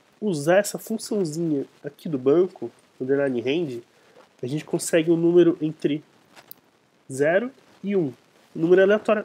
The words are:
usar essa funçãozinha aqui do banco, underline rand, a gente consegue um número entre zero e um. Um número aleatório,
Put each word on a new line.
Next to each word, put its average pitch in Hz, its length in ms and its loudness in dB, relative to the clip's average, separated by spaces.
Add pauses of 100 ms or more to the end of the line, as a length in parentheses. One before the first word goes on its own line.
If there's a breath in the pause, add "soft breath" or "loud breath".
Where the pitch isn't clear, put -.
(200)
usar 170 380 0
essa 202 200 -2
funçãozinha 165 840 -4 (180)
aqui - 260 -12
do 147 100 -4
banco, 139 520 0 (300)
underline 135 400 -2
rand, 131 400 -4 (600 soft breath)
a 131 40 -8
gente 151 180 -6
consegue 170 480 0
um 165 40 4
número 170 460 4
entre 156 400 -4 (1080)
zero 165 420 0 (300)
e 202 140 -2
um. 151 160 -2 (420)
Um 160 80 -8
número 180 200 6
aleatório, 208 420 2